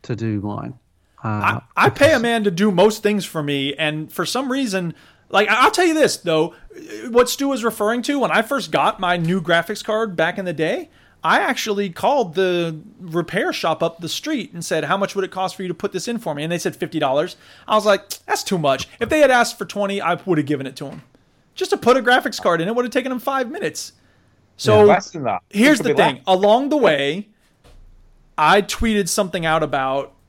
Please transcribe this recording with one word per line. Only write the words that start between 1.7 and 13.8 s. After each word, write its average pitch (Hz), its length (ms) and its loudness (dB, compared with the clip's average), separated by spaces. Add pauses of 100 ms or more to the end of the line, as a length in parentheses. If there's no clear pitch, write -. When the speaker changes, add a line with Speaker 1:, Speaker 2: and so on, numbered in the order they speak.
Speaker 2:
I, 196 80 4
I - 40 4
pay - 180 4
a - 20 6
Speaker 1:
because 269 120 4
Speaker 2:
man 233 220 0
to 202 80 2
do 202 200 2
most 208 320 4
things 208 220 0
for 160 160 -8
me, 143 340 -2
and 151 360 -4
for 175 140 -4
some 247 260 -4
reason, 190 420 -2 (360)
like, 202 200 2
I, 233 140 4
I'll 359 80 6
tell 370 140 2
you 320 80 2
this, 311 240 2
though, 165 360 0 (560)
what 247 200 4
Stu 277 200 -2
was 247 140 -2
referring 226 400 0
to, 285 160 -2
when 175 120 0
I 190 100 4
first 220 300 -4
got 165 280 0
my 180 180 0
new 175 240 0
graphics 170 420 0
card 220 320 -2
back 165 220 0
in 190 80 -6
the 175 80 -4
day, 180 360 -4 (340)
I 202 160 4
actually 208 500 -2
called 202 460 -2
the 175 440 -2 (220)
repair 175 500 -4
shop 160 300 -2